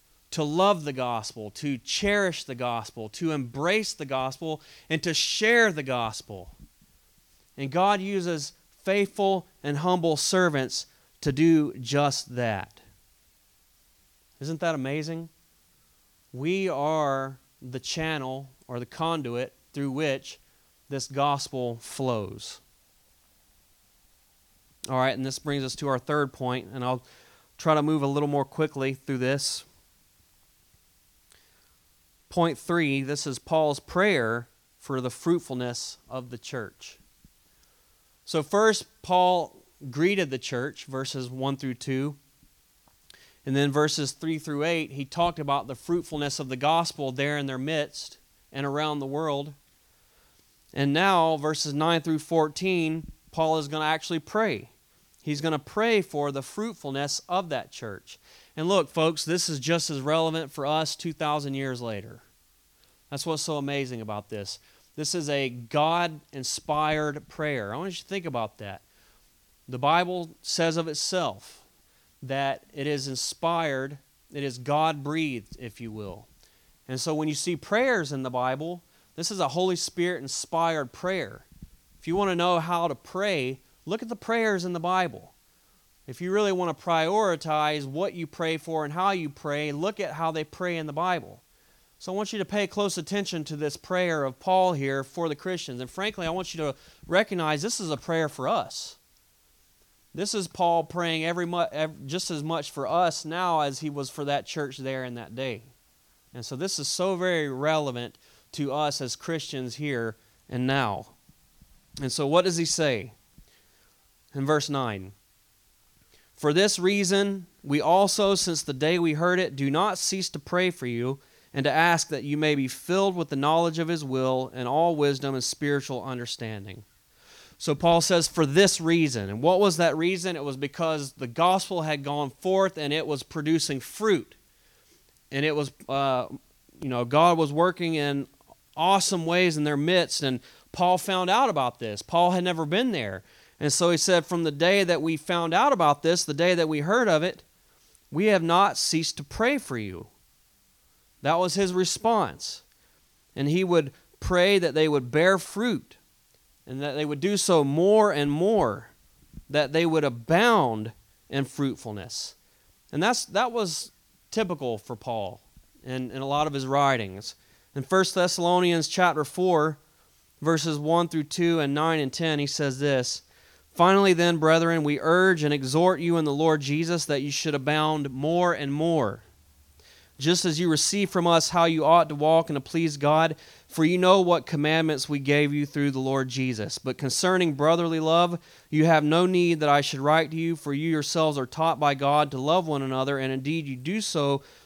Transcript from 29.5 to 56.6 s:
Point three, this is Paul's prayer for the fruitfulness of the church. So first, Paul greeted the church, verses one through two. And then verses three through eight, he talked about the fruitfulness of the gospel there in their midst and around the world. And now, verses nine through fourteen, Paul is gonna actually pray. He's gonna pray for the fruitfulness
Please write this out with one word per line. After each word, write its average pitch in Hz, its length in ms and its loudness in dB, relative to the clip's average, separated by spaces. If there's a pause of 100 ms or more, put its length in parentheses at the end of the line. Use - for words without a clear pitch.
Point 170 280 2
three, 147 460 0
this 143 240 -6
is 131 100 -6
Paul's 156 420 0
prayer 127 680 0 (320)
for 131 220 -6
the 123 100 -4
fruitfulness 127 880 -4 (100)
of 127 220 -10
the 120 80 -14
church. - 580 -12 (1300)
So 156 160 -2
first, 208 440 2 (180)
Paul 180 540 2 (320)
greeted 170 400 0
the 131 80 -6
church, 127 480 -6
verses 131 440 -6
one 131 280 -4
through 135 160 -6
two. 135 420 -4 (1300)
And 135 100 -2
then 139 160 2
verses 147 400 0
three 160 260 -6
through 147 260 -6
eight, 160 280 -2
he 139 140 -8
talked 170 340 -2
about 143 260 -2
the 131 80 -10
fruitfulness 147 640 -4
of 139 80 -6
the 127 80 -6
gospel 147 560 0
there 143 280 -2
in 139 80 -4
their 135 100 -6
midst 147 640 -6 (320)
and 139 120 -6
around 147 360 -2
the 139 80 -6
world. 143 480 -4 (1160)
And 139 220 0
now, 165 440 4
verses 147 360 -4
nine 160 280 2
through 156 180 -2
fourteen, 160 920 -2 (200)
Paul 160 260 0
is 147 100 -4
gonna 151 180 -4
actually 156 340 -2
pray. 190 500 -2 (540)
He's 147 180 -4
gonna 160 160 -2
pray 214 460 0
for 143 280 -4
the 135 120 -6
fruitfulness 147 840 -6